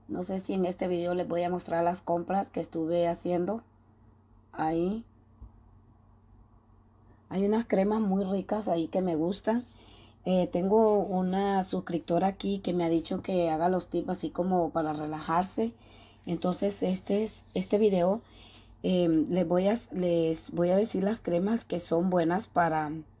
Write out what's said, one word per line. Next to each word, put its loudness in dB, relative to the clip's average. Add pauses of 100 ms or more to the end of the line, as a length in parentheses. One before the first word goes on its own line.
no -6
sé -6
si -6
en 0
este -4
video -2
les -2
voy -2
a -2
mostrar -2
las 0
compras -2
que -6
estuve 0
haciendo -2 (920)
ahí. -2 (2250)
Hay 0
unas 2
cremas 2
muy 2
ricas -4
ahí 0
que 0
me 0
gustan. -2 (600)
Eh, 2
tengo 4
una 0
suscriptora -2
aquí -4
que -4
me 0
ha 0
dicho 0
que 0
haga 2
los -2
tips -4
así -4
como 0
para 0
relajarse. -2 (520)
Entonces -2
este 0
es, -8
este 0
video, 4 (640)
em, 2
les 2
voy 2
a, 2 (120)
les 0
voy 2
a 4
decir 2
las -2
cremas 0
que -4
son 0
buenas 2
para, 0 (300)